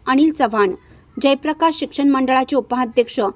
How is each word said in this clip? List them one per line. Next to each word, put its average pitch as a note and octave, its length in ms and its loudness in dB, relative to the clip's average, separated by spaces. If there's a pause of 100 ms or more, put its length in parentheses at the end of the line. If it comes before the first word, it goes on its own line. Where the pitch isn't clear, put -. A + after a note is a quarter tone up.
अनिल C#4+ 260 4
चव्हाण, G#3+ 400 0 (500)
जयप्रकाश D4+ 560 0
शिक्षण C#4 300 -2
मंडळाचे C4 480 0
उपाध्यक्ष A#3+ 640 -2 (160)